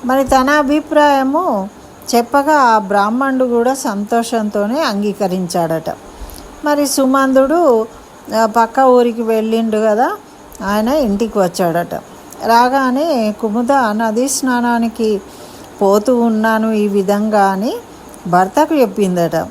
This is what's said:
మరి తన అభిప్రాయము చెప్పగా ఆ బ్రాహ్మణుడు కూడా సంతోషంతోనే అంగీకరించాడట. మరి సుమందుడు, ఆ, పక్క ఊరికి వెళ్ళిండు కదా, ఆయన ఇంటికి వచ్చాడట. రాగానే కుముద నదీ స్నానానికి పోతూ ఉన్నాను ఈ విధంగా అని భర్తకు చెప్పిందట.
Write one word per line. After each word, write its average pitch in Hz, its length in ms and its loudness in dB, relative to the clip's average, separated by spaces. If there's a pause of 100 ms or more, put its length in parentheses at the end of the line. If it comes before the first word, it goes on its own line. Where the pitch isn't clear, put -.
మరి 269 180 2
తన 262 260 2
అభిప్రాయము 294 1200 2 (460)
చెప్పగా 277 400 2
ఆ 240 220 4
బ్రాహ్మణుడు 226 680 0
కూడా 240 280 0
సంతోషంతోనే 220 1080 -2
అంగీకరించాడట. 185 1120 -4 (720)
మరి 294 220 0
సుమందుడు, 269 1000 2 (480)
ఆ, 226 100 2
పక్క 226 340 0
ఊరికి 247 420 4
వెళ్ళిండు 220 560 -2
కదా, 220 340 0 (540)
ఆయన 214 220 -2
ఇంటికి 226 520 -2
వచ్చాడట. 175 640 -2 (440)
రాగానే 247 960 0
కుముద 233 300 -2
నదీ 226 560 0
స్నానానికి 233 920 -2 (600)
పోతూ 214 400 2
ఉన్నాను 220 500 0
ఈ 208 160 0
విధంగా 202 560 0
అని 196 300 -2 (540)
భర్తకు 196 480 2
చెప్పిందట. 185 760 0